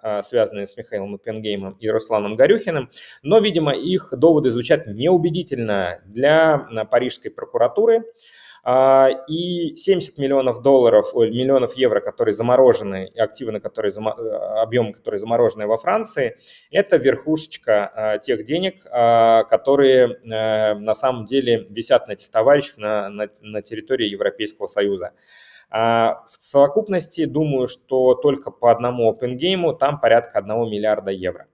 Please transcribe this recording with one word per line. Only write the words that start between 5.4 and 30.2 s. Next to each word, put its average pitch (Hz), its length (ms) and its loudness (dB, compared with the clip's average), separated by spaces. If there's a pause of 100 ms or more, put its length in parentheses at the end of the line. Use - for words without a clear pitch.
для, 147 500 2
а, 113 300 -6
парижской 123 460 -4
прокуратуры. 226 720 0 (640)
А, 135 440 6 (180)
и 170 480 -6
семьдесят - 400 -2
миллионов 135 460 -2
долларов, 120 500 6
ой, 113 180 2
миллионов 127 440 0
евро, 113 260 2
которые 107 320 -2
заморожены, 110 800 2
и 113 60 -8
активы, 110 340 -4
на 104 80 -8
которые 107 300 -6
зама-, 107 280 -6
э, 107 440 -4
объемы, 110 320 -2
которые - 240 -8
заморожены 110 480 0
во 110 100 0
Франции, 185 600 -4 (340)
это 196 260 2
верхушечка, 127 1000 -2
а, 107 240 -2
тех 107 260 -6
денег, 170 460 -6
а, 117 540 4
которые, 131 800 4
э, 110 500 -2
на 107 200 -2
самом 123 320 -4
деле 120 420 -2
висят 117 400 0
на 107 40 -10
этих - 180 -14
товарищах 135 480 2
на, 107 320 -4
на, 104 180 -8 (140)
на 107 180 -10
территории 110 480 -4
Европейского 101 580 -6
Союза. 98 460 -4 (560)
А, 113 640 0
в - 20 -20
совокупности, 165 920 -2
думаю, 135 420 -4
что 127 460 0
только 139 360 -2
по 120 200 2
одному 120 400 0
Оппенгейму 139 640 -2
там 147 260 -2
порядка 117 380 2